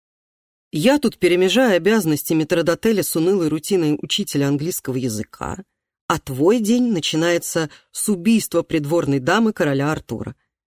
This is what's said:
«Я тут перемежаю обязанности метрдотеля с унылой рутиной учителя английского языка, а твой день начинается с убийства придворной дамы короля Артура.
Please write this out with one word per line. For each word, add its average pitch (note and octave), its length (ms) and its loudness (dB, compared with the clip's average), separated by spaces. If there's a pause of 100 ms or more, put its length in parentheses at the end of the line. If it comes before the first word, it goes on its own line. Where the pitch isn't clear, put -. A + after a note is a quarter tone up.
(720)
«Я B3 280 2
тут - 180 -2
перемежаю F#3 580 2
обязанности E3+ 580 0
метрдотеля E3+ 680 0
с - 140 -6
унылой E3+ 320 2
рутиной D#3 520 0
учителя D3 480 -2
английского C#3+ 500 -4
языка, G#2+ 600 -6 (500)
а E3 120 -2
твой D#3 400 0
день A#3 320 2
начинается E3+ 800 -2 (200)
с - 160 -6
убийства G3 540 2
придворной D3 580 0
дамы G#3 320 2
короля C#3+ 400 0
Артура. - 440 -8 (400)